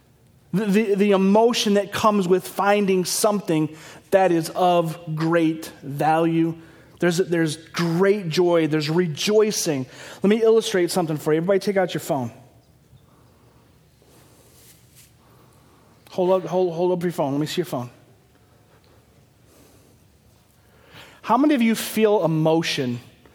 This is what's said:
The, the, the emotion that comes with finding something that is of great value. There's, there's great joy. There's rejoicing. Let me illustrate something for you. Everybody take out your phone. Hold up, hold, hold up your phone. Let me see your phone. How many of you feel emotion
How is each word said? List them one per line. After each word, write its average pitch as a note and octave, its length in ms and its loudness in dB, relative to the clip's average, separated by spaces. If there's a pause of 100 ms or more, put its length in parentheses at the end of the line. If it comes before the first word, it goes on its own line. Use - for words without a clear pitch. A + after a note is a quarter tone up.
(500)
The, G3 140 -2
the, G3+ 300 2
the G3+ 160 2
emotion G3+ 640 4
that G3 180 0
comes G#3 340 0
with F3+ 220 0
finding F#3+ 560 0
something E3+ 720 -2 (360)
that F#3+ 200 4
is D#3+ 220 0
of E3+ 600 0
great D#3+ 520 0 (160)
value. E3 760 0 (440)
There's, F3 180 0
there's E3 380 0
great F3 760 -2
joy. F3 360 2
There's D3+ 220 -2
rejoicing. E3 960 0 (380)
Let G3 80 4
me A3 120 2
illustrate A3 480 2
something D#3+ 280 -2
for D3+ 160 -2
you. - 20 2
Everybody F#3 220 0
take F#3+ 180 -4
out F#3 160 0
your D3+ 80 -6
phone. C3 320 -4 (3750)
Hold F#3 320 0
up, D#3+ 40 -10
hold, F3+ 240 -2
hold F3+ 200 -2
up F3+ 100 -4
your F3 100 -4
phone. C#3+ 200 -4
Let C#3+ 80 -2
me D3+ 60 -4
see D#3+ 140 -6
your E3 60 -4
phone. B2 240 -8 (3250)
How G#3+ 160 0
many D4+ 200 4
of A#3+ 40 2
you A3+ 140 4
feel G#3 500 0
emotion D#3 760 0 (340)